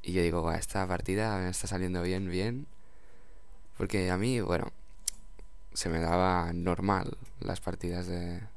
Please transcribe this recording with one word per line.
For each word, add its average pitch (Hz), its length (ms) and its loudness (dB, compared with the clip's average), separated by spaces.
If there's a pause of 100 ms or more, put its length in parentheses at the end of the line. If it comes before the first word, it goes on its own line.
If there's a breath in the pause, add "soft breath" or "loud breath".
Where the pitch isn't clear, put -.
Y 87 100 -2
yo 92 80 4
digo, 85 200 4
"Buah, 82 160 2
esta 95 300 0
partida 98 500 2
me 92 120 0
está - 180 -2
saliendo 90 360 0
bien, 92 260 0
bien". 113 380 0 (1080 soft breath)
Porque 95 340 2
a 90 60 2
mí, 120 240 2
bueno, - 300 2 (1000)
se - 160 0
me 82 100 2
daba 87 540 4
normal 92 640 2 (220)
las 92 220 -4
partidas 90 460 -2
de 87 340 -2 (160)